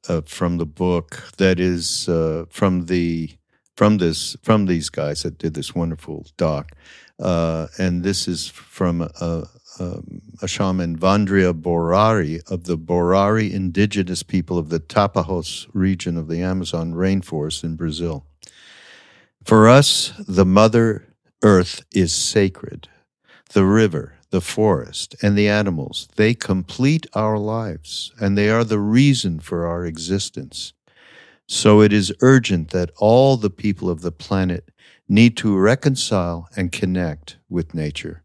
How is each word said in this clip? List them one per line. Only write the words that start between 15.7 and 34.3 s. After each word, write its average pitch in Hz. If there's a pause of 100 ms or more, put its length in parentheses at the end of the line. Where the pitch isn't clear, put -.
region 92
of 80
the 82
Amazon 87
rainforest 85
in 82
Brazil. 80 (1200)
"For 110
us, - (140)
the 95
Mother 107 (360)
Earth 95 (100)
is 90
sacred. - (640)
The 98
river, 95 (160)
the 95
forest, -
and 101
the 104
animals, 98
they 110
complete 123
our 107
lives, 104
and 98
they 104
are 113
the 107
reason 113
for 85
our 85
existence. 82 (720)
So 107
it 101
is 101
urgent 113
that 90
all 127
the 107
people 92
of 82
the 87
planet 92 (380)